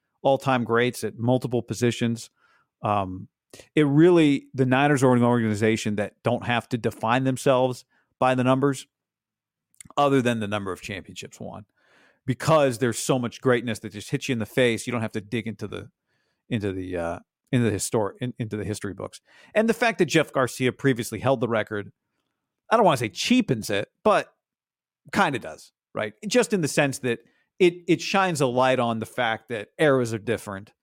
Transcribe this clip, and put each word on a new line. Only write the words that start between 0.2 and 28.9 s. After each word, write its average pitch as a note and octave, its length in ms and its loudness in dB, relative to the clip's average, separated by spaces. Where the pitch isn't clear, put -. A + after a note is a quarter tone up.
all-time C3 440 0
greats A#2 380 -2
at A2 160 -8
multiple A#2+ 440 0
positions. A#2 680 -2
Um, G2+ 460 -4
it D3+ 120 4
really, D3+ 680 4
the C3 140 2
Niners C3+ 360 4
are B2+ 120 6
an A#2+ 80 4
organization A2 720 2
that G2+ 260 -6
don't A2+ 220 -2
have A#2 240 -2
to B2+ 80 -4
define A#2 480 0
themselves C3 640 0
by B2+ 160 2
the B2+ 100 0
numbers C3 420 0
other C#3 240 4
than A#2 200 0
the G2+ 80 -4
number G2+ 240 -4
of E2+ 100 -12
championships - 580 -14
won, G#2+ 240 -16
because C3+ 520 2
there's A#2 200 0
so C3+ 200 0
much A#2+ 220 -8
greatness A#2+ 380 0
that G2+ 140 -14
just G2+ 180 -14
hits - 180 -6
you C3+ 60 -2
in A2+ 60 -4
the G#2 60 -4
face. A#2+ 400 0
You A#2+ 60 -6
don't A#2 80 -2
have A2 120 -6
to A2 100 -6
dig G#2+ 240 -6
into G#2+ 200 -10
the, G2 220 -12
into G2+ 200 -2
the, F#2 280 -6
uh, E2+ 200 -4
into A#2 160 2
the G2 60 -2
histor-, G2+ 440 -2
in, B2 180 -8
into A2 180 -6
the G#2 80 -6
history G2+ 280 -8
books. G2 280 -14
And A3+ 140 2
the A3+ 60 2
fact A3+ 240 -2
that F3+ 80 4
Jeff D3+ 260 0
Garcia B2+ 400 0
previously A2+ 480 -2
held B2 200 0
the A#2+ 80 -2
record, G#2+ 440 -4
I A3 60 4
don't A#3 80 6
wanna D#3 120 4
say A#2 120 -4
cheapens C#3+ 600 0
it, G2+ 180 -2
but F#3 320 2
kinda D#3 260 0
does, - 340 -16
right? G#2+ 200 -6
Just A3+ 260 2
in G3 80 0
the D3 80 0
sense C#3+ 300 0
that A#2+ 220 -4
it, F3 160 4
it E3 140 2
shines F#3 400 0
a C#3 60 2
light B2+ 340 2
on A#2 180 0